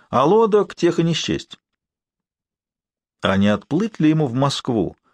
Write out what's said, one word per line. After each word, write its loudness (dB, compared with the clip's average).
а 0
лодок 2
тех 0
и 2
не 0
счесть. -6
А 0
не 2
отплыть -2
ли 4
ему 2
в -6
Москву? -2